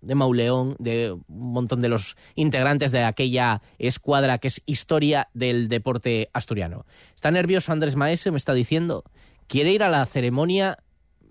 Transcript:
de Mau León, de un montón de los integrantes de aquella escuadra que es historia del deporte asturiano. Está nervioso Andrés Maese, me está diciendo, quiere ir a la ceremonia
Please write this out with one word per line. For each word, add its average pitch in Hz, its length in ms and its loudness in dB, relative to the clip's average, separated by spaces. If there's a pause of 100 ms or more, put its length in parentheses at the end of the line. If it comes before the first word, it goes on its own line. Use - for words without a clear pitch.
de 131 140 -2
Mau 131 180 4
León, 127 460 0
de 117 320 -2
un 98 420 -10
montón 123 280 -2
de 120 60 2
los 113 300 -2 (180)
integrantes 143 560 2
de 123 120 2
aquella 120 580 0 (160)
escuadra 131 600 0
que - 80 -4
es - 180 -6
historia 151 680 0
del 120 360 0
deporte 117 640 -2
asturiano. 98 520 -6 (300)
Está - 140 -2
nervioso 175 420 2
Andrés 151 240 0
Maese, 160 360 0
me 151 60 0
está 135 160 -2
diciendo, 156 500 0 (440)
quiere 147 240 2
ir 214 120 2
a 190 60 4
la 143 180 2
ceremonia 160 720 0 (520)